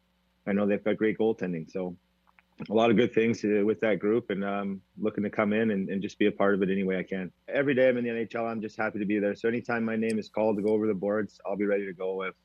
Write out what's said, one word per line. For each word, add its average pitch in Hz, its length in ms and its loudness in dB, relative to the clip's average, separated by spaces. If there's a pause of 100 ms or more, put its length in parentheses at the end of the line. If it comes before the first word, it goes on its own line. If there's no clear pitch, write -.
(460)
I 104 60 0
know 101 140 2
they've 101 160 0
got 104 140 0
great 110 220 0
goaltending. 92 520 -2
So 90 240 -6 (760)
a - 40 -8
lot 113 180 6
of 107 60 4
good 117 160 4
things, 113 320 0
uh, 104 200 2
with 107 160 0
that 107 180 2
group, 110 320 0
and, 98 120 -4
um, 98 380 -4 (180)
looking 104 260 -2
to 104 60 -4
come 104 220 0
in 110 200 2
and, 95 180 -2
and 98 100 -4
just 101 180 -8
be 104 80 4
a 101 60 4
part 101 220 2
of 95 80 2
it 92 80 2
any 98 140 0
way 95 120 0
I 90 60 -2
can. 92 280 -8 (180)
Every 139 260 0
day 131 140 6
I'm 123 100 2
in 120 60 -2
the 120 60 -2
N 117 60 -4
H 113 200 -6
L, 117 100 -2
I'm 110 160 -6
just 107 160 -8
happy 110 220 -2
to 107 40 -2
be 104 140 2
there. 101 160 2
So 113 140 -2
anytime 117 360 -2
my 113 120 -2
name 110 220 0
is 101 120 -8
called 107 260 2
to 101 60 -2
go 107 80 2
over 107 160 2
the 107 80 2
boards, 101 500 -2
I'll 98 120 -4
be 101 100 0
ready 101 180 2
to 95 80 -8
go. 95 300 -6
If, 92 120 -8 (100)